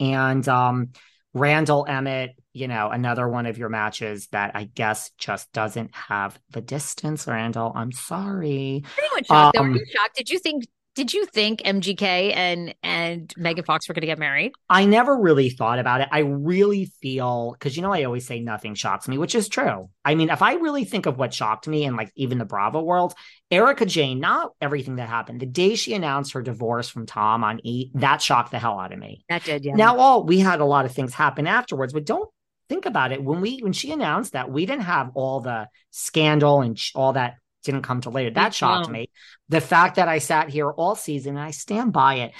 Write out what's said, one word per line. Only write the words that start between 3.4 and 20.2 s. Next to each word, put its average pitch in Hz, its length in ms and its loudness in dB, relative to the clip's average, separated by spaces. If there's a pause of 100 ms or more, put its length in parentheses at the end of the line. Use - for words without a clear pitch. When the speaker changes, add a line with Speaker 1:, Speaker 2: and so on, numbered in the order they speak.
Speaker 1:
of 113 120 -6
your 113 120 -6
matches 107 640 -6
that 101 200 -2
I 104 120 -6
guess 107 520 -4
just - 360 -8
doesn't 110 420 -6
have 101 420 -6 (120)
the 117 100 -12
distance, 147 680 -8
Randall. 117 480 -4
I'm 123 200 -6
sorry. 143 880 -4 (160)
Speaker 2:
Anyone 311 240 -2
shocked, 151 320 8
though? 139 60 4
Were 135 80 4
Speaker 1:
Um, 131 60 2
Speaker 2:
you 123 100 -2 (100)
shocked? 214 220 0
Did 240 120 -8
you 349 100 -2
think, 294 260 -4 (280)
did 262 200 -4
you 392 140 -2
think 214 360 -2
M 196 160 0
G 185 140 -2
K 190 400 0
and, 175 480 -2
and 170 560 -4
Megan 170 260 -2
Fox 160 240 -2
were 170 60 -8
gonna 160 140 -4
get 156 100 -4
married? 151 360 -2 (140)
Speaker 1:
I 190 180 8
never 240 300 6
really 147 360 4
thought 123 260 0
about 123 240 2
it. 135 100 -2
I 151 100 2
really 180 640 2 (180)
feel, 123 560 -4
'cause, 139 160 -6
you 170 80 -6
know, 196 100 0
I 151 120 0
always 123 200 -4
say 120 140 -8
nothing 110 340 -8
shocks 101 340 -4
me, 135 120 -2
which 180 160 -2
is 208 120 0
true. 120 440 -2 (120)
I 147 120 2
mean, 160 160 2